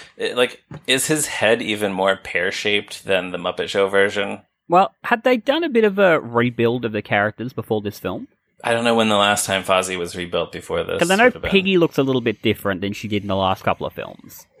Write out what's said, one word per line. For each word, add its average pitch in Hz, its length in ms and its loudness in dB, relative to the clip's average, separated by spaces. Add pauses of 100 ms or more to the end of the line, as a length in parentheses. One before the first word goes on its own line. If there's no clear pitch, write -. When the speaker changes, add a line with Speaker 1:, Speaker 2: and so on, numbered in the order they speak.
(180)
Speaker 1:
It, 101 200 -4
like, 123 260 0 (240)
is 131 200 2
his 156 200 0
head 117 340 2
even 104 320 -2
more 95 240 2
pear-shaped - 880 -4
than 92 260 0
the 90 60 -6
Muppet 87 320 -4
Show 98 180 0
version? 101 540 0 (280)
Speaker 2:
Well, 180 240 4 (100)
had 240 200 -2
they 254 140 2
done 294 260 -2
a 339 60 -2
bit 226 140 2
of 202 160 2
a 175 200 4
rebuild 120 680 0
of 110 60 -4
the 107 100 -4
characters 107 520 -2
before - 280 -2
this 101 180 -8
film? 98 280 -8 (360)
Speaker 1:
I 117 100 0
don't 117 100 0
know 117 120 4
when 110 140 4
the 107 60 4
last 101 300 4
time 95 180 0
Fozzie 92 340 2
was 87 180 -6
rebuilt 87 360 -4
before 85 320 -6
this 87 160 -4
Speaker 2:
'Cause 175 120 2
I 190 40 2
know 226 100 4
Speaker 1:
would 247 80 4
have - 100 -16
been. 160 80 -4
Speaker 2:
Piggy 190 260 2
looks 165 220 2
a 139 40 4
little 131 180 0
bit 113 200 -2
different 98 400 -2
than 101 120 -4
she - 140 -10
did 104 140 -2
in 98 60 -10
the 95 80 -2
last 95 280 0
couple 85 220 -2
of - 80 -8
films. - 540 -14 (120)